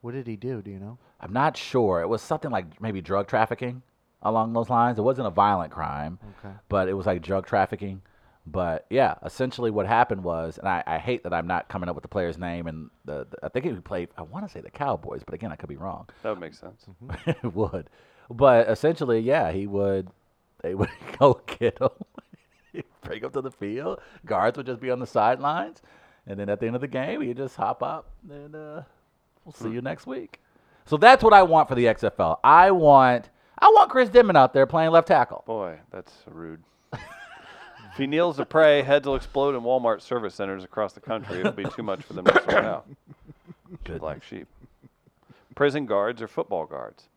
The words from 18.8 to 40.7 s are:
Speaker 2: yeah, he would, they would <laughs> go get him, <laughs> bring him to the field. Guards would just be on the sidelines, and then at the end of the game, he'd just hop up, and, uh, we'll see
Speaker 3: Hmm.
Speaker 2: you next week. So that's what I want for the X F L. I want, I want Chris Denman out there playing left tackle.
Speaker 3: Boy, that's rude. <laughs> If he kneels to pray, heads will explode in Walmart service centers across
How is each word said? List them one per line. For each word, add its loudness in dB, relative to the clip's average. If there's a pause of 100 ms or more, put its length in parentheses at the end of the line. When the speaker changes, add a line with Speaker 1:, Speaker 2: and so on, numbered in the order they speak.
Speaker 2:
yeah, 0
he -6
would, -2 (540)
they -6
would -2 (160)
<laughs> -16
go 4 (180)
get -2
him, -10 (120)
<laughs> -20
bring -12
him -10
to -6
the -10
field. -8 (260)
Guards 0
would -10
just -8
be -6
on -4
the -8
sidelines, -2 (440)
and -12
then -6
at -4
the -4
end -4
of -6
the -8
game, -6
he'd -6
just -10
hop -4
up, -10 (180)
and, -20
uh, -16 (640)
we'll -20
see -16
Speaker 3:
Hmm. -8
Speaker 2:
you -8
next -10
week. -14 (460)
So 0
that's 10
what 8
I 10
want 4
for -4
the 4
X -2
F -2
L. 0
I 10
want, 6 (300)
I 6
want 6
Chris 2
Denman 8
out 6
there 6
playing 0
left 6
tackle. 2
Speaker 3:
Boy, -8 (120)
that's -18 (180)
rude. -16 (300)
<laughs> -14 (920)
If -8
he 0
kneels 0
to -4
pray, 4
heads 2
will 0
explode -2
in -6
Walmart 0
service -6
centers -8
across -6